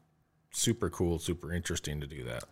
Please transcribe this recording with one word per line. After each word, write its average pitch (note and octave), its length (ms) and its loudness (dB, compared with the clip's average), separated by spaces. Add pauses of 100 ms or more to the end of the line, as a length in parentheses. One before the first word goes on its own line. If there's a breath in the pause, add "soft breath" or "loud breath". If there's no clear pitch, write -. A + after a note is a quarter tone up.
(520)
super A2 380 2
cool, E2+ 300 2
super E2+ 340 -2
interesting E2 480 -2
to C#2+ 60 -6
do C#2 180 -10
that. A#1+ 260 -6